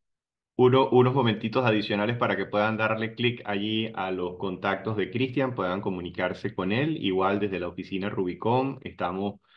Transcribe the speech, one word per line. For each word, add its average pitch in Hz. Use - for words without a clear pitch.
uno, 127
unos 123
momentitos 117
adicionales 107
para 107
que 98
puedan 107
darle 110
clic 120
allí 107
a 95
los 90
contactos 98
de 95
Cristian, 127
puedan 95
comunicarse 92
con 92
él. 151
Igual 95
desde 95
la 87
oficina 92
Rubicon 110
estamos 92